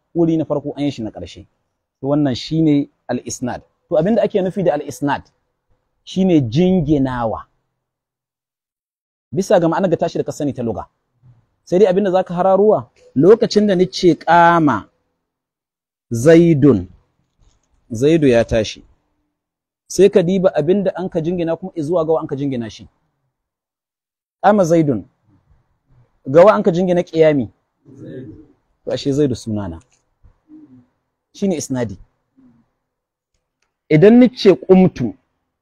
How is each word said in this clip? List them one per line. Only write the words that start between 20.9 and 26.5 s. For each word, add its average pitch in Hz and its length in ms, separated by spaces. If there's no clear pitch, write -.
an 170 140
ka 175 120
jingina 165 360
kuma 185 180
izuwa 160 300
ga 160 80
wa 156 80
an 156 60
ka 147 80
jingina 131 340
shi. - 180
"Ƙama 202 200
Zaidun", 151 400
ga 143 200
wa 208 100